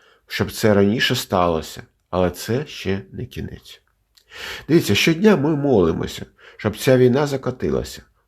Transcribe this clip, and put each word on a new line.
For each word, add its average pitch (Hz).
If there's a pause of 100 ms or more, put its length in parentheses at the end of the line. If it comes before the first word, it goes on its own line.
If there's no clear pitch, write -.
(260)
щоб -
це 107
раніше 101
сталося, 87 (280)
але 90
це 127
ще 98 (100)
не -
кінець". - (840)
Дивіться, 151
щодня 175
ми 147
молимося, 117 (300)
щоб 104
ця 131
війна 127
закотилася. 123 (260)